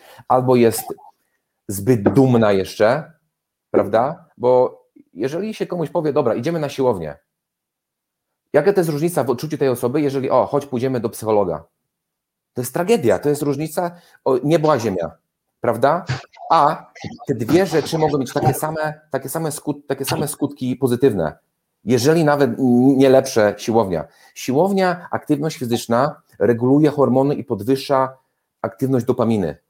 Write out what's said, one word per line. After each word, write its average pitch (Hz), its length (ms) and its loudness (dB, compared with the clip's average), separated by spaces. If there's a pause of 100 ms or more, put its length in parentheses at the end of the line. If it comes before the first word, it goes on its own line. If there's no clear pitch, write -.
(280)
albo 127 280 2
jest 113 380 2 (720)
zbyt 101 340 0
dumna 113 500 4
jeszcze, 107 600 0 (580)
prawda? 113 540 0 (120)
Bo 127 460 2 (320)
jeżeli 160 400 -6
się 185 120 -6
komuś 170 240 -6
powie, 156 220 -2
"Dobra, 127 220 0
idziemy 165 240 -4
na 151 100 -4
siłownię", 98 480 -2 (1400)
Jaka 156 200 4
to 196 80 2
jest 165 100 0
różnica 151 340 -2
w 123 60 -2
odczuciu 147 280 -4
tej 139 100 0
osoby, 127 320 -2
jeżeli, 135 300 -2
o, 117 160 2
chodź, 143 200 -4
pójdziemy 131 340 -4
do 107 80 -4
psychologa? 101 560 -2 (920)
To 123 60 -8
jest 120 140 -8
tragedia, 170 440 2
to 143 100 -2
jest 143 140 0
różnica, 151 480 -4 (340)
o, 131 200 2
niebo 156 280 2
a 139 60 2
ziemia, 92 320 -4 (500)
prawda? 135 440 0 (460)
A 165 360 2 (400)
te 143 80 -2
dwie 123 320 2
rzeczy 160 320 -2
mogą 151 200 0
mieć 127 140 -6
takie 131 220 0
same, 156 460 -6 (100)
takie - 180 -6
same 160 220 -6
skut-, - 360 -8
takie 139 180 -6
same 156 240 -4
skutki 131 480 -6
pozytywne, 120 640 0 (460)
jeżeli 135 400 2
nawet 143 260 4
n-, 123 460 4
nie 135 140 6
lepsze, 117 460 4
siłownia. 98 480 -2 (300)
Siłownia, 180 760 -2
aktywność 147 480 -4
fizyczna 120 600 -2 (180)
reguluje 127 520 4
hormony 135 440 2
i - 100 -8
podwyższa 131 720 -2 (460)
aktywność 127 440 -2
dopaminy. 110 500 -2 (140)